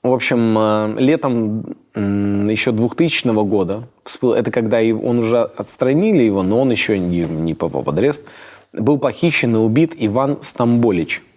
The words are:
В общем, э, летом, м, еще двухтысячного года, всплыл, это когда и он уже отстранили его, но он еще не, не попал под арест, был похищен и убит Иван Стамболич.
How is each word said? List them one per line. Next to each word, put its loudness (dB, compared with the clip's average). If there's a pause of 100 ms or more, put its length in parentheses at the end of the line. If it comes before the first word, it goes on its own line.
В 2
общем, 2
э, 0
летом, 0 (180)
м, -2
еще 0
двухтысячного 0
года, -2 (200)
всплыл, 0
это 0
когда 0
и 2
он -2
уже 2
отстранили 0
его, 2
но 2
он 2
еще 0
не, -2
не -4
попал -4
под -2
арест, 0 (500)
был 0
похищен 0
и 2
убит 2
Иван -2
Стамболич. 0 (160)